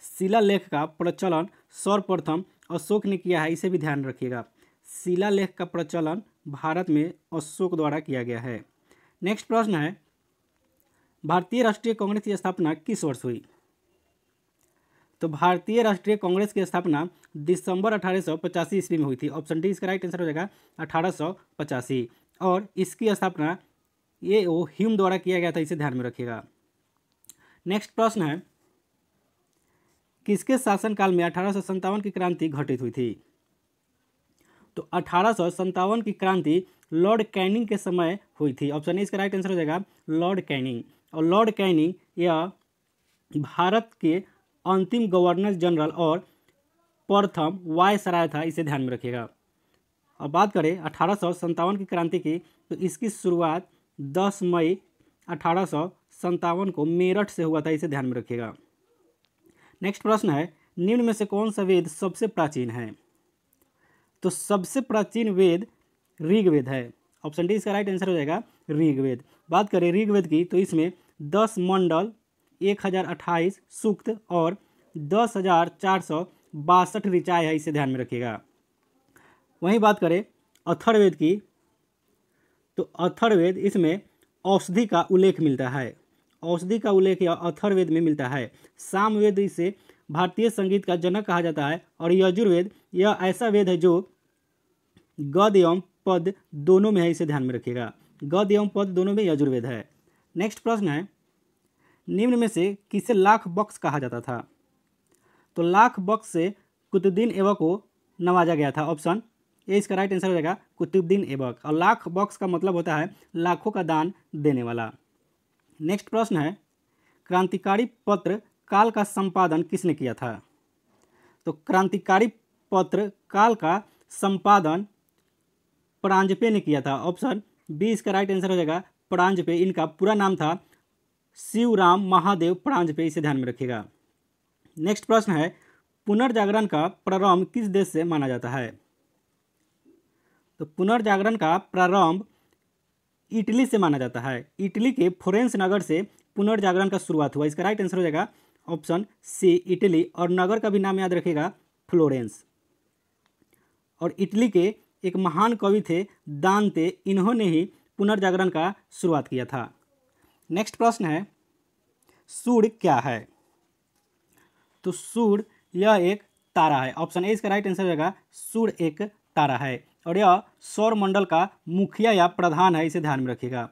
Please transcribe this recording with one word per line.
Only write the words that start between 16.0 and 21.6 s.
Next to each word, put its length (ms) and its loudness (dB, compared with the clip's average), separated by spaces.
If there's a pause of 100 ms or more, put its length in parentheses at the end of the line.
कांग्रेस 360 -2
की 140 0
स्थापना 420 -2 (300)
दिसंबर 540 -2
अठारह 280 -2
सौ 180 -4
पचासी 400 -4
ईस्वी 200 -2
में 60 0
हुई 120 -4
थी। 140 -6
ऑप्शन 300 -6
डी 100 0
इसका 160 -6
राइट 180 -4
आंसर 160 -8
हो 40 -2
जाएगा 240 -4 (300)
अठारह 340 -2
सौ 200 -6 (260)
पचासी। 500 -6 (320)